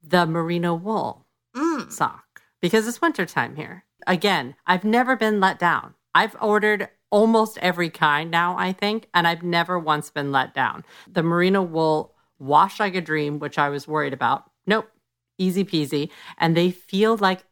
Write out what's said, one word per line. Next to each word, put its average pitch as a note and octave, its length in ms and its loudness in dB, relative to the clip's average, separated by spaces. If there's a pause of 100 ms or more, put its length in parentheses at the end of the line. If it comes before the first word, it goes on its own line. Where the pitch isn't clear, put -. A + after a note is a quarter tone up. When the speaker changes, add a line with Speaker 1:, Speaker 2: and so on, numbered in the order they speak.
Speaker 1:
the F3 240 2
merino E3+ 480 -2
wool E3+ 520 -6 (300)
Speaker 2:
Mm. D4 360 -4
Speaker 1:
sock, - 500 -6 (200)
because G#3+ 260 2
it's A#3+ 140 -8
wintertime E3 540 -2
here. D3+ 300 -14 (220)
Again, E3+ 480 0 (100)
I've F3+ 180 2
never A#3+ 320 2
been G#3+ 240 0
let F#3+ 200 2
down. E3 340 -2 (220)
I've G#3+ 260 2
ordered G#3 480 2 (220)
almost A3 480 4
every F3 320 0
kind D#3 400 0
now, F3 260 0
I F#3 160 -2
think, G#3+ 400 -4
and E3+ 140 2
I've E3+ 160 -2
never E3+ 360 0
once D3+ 300 -2
been C#3+ 220 -4
let C3 240 0
down. B2 280 -4 (240)
The - 160 -2
merino F3+ 380 2
wool D#3+ 540 0 (240)
Wash D3 400 2
Like F#3+ 160 0
a F#3 60 -2
Dream, D3+ 380 -2
which D3 200 -8
I C#3+ 100 2
was C#3+ 180 -8
worried D3 260 -2
about, C3 360 -2 (180)
nope, G#3 220 0 (480)
easy F#3+ 260 -2
peasy. D3+ 460 -4 (300)
And E3 180 2
they F3+ 140 4
feel G#3+ 440 0
like F#3+ 360 -2